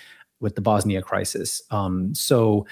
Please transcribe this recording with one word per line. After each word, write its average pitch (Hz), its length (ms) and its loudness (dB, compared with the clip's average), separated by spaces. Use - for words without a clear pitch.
with 107 160 -4
the - 60 -4
Bosnia 101 400 2
crisis. - 680 -6
Um, 95 460 -2
so 110 560 2